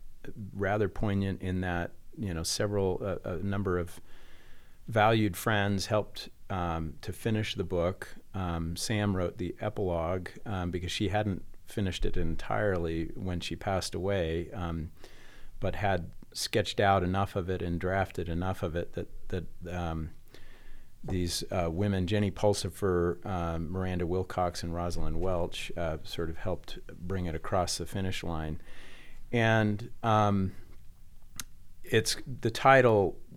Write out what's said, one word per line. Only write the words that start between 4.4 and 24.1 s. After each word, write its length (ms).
valued 480
friends 520
helped, 420
um, 520
to 100
finish 440
the 80
book. 520
Um, 440
Sam 380
wrote 220
the 220
epilogue, 680
um, 260
because 200
she 180
hadn't 340
finished 400
it 100
entirely 1000
when 260
she 140
passed 400
away. 580
Um, 380
but 140
had 360
sketched 480
out 220
enough 340
of 120
it 120
and 180
drafted 480
enough 360
of 120
it 180
that, 140
that, 160
um, 360
these, 480
uh, 200
women, 340
Jenny 240
Pulsipher, 960
uh, 320
Miranda 480
Wilcox, 580